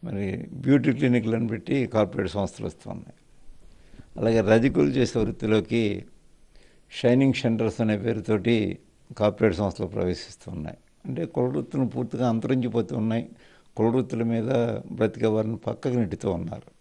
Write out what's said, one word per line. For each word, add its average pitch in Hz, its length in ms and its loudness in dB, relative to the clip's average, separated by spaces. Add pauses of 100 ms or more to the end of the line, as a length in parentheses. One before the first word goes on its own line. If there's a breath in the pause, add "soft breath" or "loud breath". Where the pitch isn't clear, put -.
మరి 98 500 -6
బ్యూటీ 131 400 2
క్లినిక్లను 120 540 0
పెట్టి 120 400 -2
కార్పొరేట్ 101 440 0
సంస్థలు 98 360 -6
వస్తూ - 240 -12
ఉన్నాయి. - 260 -14 (1000 soft breath)
అలాగే 113 240 2
రజకులు 113 480 6
చేసే 127 300 0
వృత్తిలోకి 107 880 0 (840 soft breath)
షైనింగ్ 131 420 4
సెంటర్స్ 113 480 0
అనే 107 160 2
పేరుతోటి 107 800 0 (380)
కార్పొరేట్ 107 380 4
సంస్థలు 95 320 -2
ప్రవేశిస్తూ 90 640 -6
ఉన్నాయి. 82 260 -10 (280)
అంటే 165 200 -6
కుల - 180 -2
వృత్తులు 135 420 -2
పూర్తిగా 123 440 -2
అంతరించిపోతూ 117 680 0
ఉన్నాయి. 113 320 -2 (480 soft breath)
కుల 107 80 2
వృత్తుల 120 380 0
మీద 117 260 0 (420)
బ్రతికే 113 360 0
వారిని 110 300 0
పక్కకు 120 380 -4
నెట్టుతూ 104 360 0
ఉన్నారు. 87 380 -6 (120)